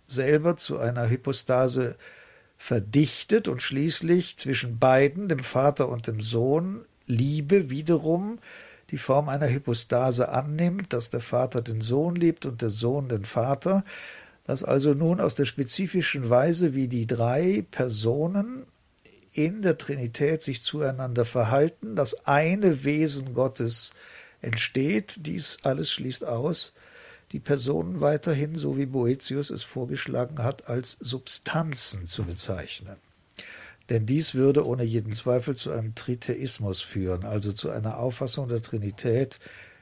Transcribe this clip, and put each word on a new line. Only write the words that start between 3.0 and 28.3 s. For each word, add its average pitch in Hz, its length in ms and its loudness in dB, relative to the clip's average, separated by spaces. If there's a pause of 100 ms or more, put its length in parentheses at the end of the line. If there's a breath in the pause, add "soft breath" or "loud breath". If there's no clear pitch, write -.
und 131 140 -2
schließlich 165 720 0
zwischen 123 420 -4
beiden, 143 500 6
dem 143 120 0
Vater 135 480 2
und 117 180 -6
dem 110 140 -4
Sohn, 143 640 0 (220)
Liebe 143 640 2
wiederum 165 720 0 (500 loud breath)
die - 80 -6
Form 139 300 2
einer 139 200 0
Hypostase 123 800 0
annimmt, 165 640 -2
dass 117 180 -4
der 123 100 -4
Vater 123 420 0
den 113 180 -4
Sohn 143 340 0
liebt 170 320 2
und 117 160 -6
der 113 80 0
Sohn 120 380 -2
den 107 160 -2
Vater, 139 600 0 (600 loud breath)
dass - 200 -4
also 139 280 4
nun 165 280 2
aus - 140 2
der 143 120 2
spezifischen 143 840 -2
Weise, 156 460 6
wie 135 140 0
die 120 180 0
drei 135 640 2
Personen 156 960 0 (640)
in 175 300 0
der 170 140 4
Trinität 143 640 -2
sich 135 200 -4
zueinander 131 600 0
verhalten, 139 720 2
das 139 280 -2
eine 160 600 4
Wesen 143 500 0
Gottes 123 580 0 (480 loud breath)
entsteht. 147 840 -2
Dies 165 380 -6
alles 135 260 0
schließt 131 340 -6
aus, 143 480 -4 (600 loud breath)
die 147 80 -6
Personen 147 600 -2
weiterhin, 151 540 0